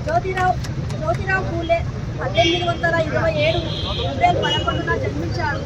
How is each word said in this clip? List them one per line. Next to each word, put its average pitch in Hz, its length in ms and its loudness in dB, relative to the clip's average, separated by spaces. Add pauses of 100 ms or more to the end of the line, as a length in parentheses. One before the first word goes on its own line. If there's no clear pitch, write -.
జ్యోతిరావు, 370 500 2 (440)
జ్యోతిరావు 370 520 0
పూలే 339 280 0 (420)
పద్దెనిమిది 339 480 2
వందల 339 260 0 (140)
ఇరవై 320 240 2 (140)
ఏడు 330 140 2 (420)
ఏప్రిల్ 359 420 2
పదకొండున 349 480 0 (100)
జన్మించారు. 320 640 -2